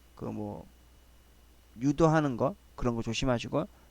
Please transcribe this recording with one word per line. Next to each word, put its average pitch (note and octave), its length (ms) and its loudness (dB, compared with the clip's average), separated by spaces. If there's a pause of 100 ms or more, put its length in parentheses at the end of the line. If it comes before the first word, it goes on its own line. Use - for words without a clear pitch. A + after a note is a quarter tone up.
(140)
그 - 120 -12
뭐 G#2+ 400 -8 (1120)
유도하는 D3 560 4
거 C3+ 180 0 (220)
그런 A#2+ 200 -2
거 A2+ 60 -4
조심하시고. B2 640 -2 (240)